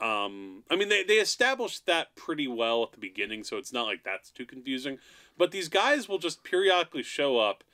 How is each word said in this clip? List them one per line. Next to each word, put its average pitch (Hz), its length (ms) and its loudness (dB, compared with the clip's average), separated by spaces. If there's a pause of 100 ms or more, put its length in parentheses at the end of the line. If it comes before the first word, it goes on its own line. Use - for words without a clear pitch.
Um, 101 680 -4
I 160 60 2
mean, 202 140 0
they, 208 140 4
they 208 160 4
established 240 640 0
that 170 300 0
pretty 151 320 -4
well 117 360 2
at 110 80 -4
the - 60 -20
beginning, 104 460 -8
so 110 140 -8
it's 98 140 -10
not 123 140 -2
like 101 180 -6
that's 95 280 -8
too 127 140 -14
confusing. 131 540 -8 (380)
But 175 140 2
these 185 180 -8
guys 226 400 2
will 196 80 -2
just 165 260 -6
periodically 180 600 2
show 139 360 0
up, 107 240 2 (100)